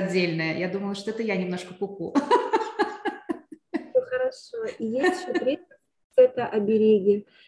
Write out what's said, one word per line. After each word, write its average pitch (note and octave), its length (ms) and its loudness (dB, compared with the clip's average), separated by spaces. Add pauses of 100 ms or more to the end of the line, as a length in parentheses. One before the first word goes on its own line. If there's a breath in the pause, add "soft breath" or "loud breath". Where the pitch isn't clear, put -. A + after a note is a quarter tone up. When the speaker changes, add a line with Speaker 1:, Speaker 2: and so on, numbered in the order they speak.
Speaker 1:
отдельная. E3+ 500 -2
Я F3+ 120 -4
думала, G3 260 -6
что - 160 -8
это A3+ 120 -6
я G#3 140 -2
немножко F3+ 380 -6
куку. - 380 -8
<laughs> - 1800 -2
Speaker 2:
Всё - 80 4
хорошо. B4+ 640 -6 (140)
И A3+ 60 -4
есть C#4+ 360 0
ещё - 120 -6
третья C#4 320 -2
функция — - 120 -20 (400)
это A#3+ 300 6
обереги. G#3 800 4 (220 soft breath)